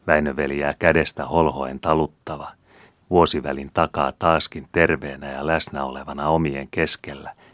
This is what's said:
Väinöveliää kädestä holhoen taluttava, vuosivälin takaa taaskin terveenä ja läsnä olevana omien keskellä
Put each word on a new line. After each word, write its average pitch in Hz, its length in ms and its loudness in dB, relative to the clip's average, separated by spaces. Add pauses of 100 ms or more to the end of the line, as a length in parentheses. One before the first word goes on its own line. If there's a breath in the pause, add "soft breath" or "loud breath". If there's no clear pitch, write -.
Väinöveliää 71 720 0
kädestä 78 480 2
holhoen 67 540 0
taluttava, 78 680 -2 (600 soft breath)
vuosivälin 71 640 2
takaa 73 440 0
taaskin 80 540 0
terveenä 71 600 0
ja 69 140 -8
läsnä 80 380 -2
olevana 69 440 -8
omien 73 420 0
keskellä - 640 -4 (200 soft breath)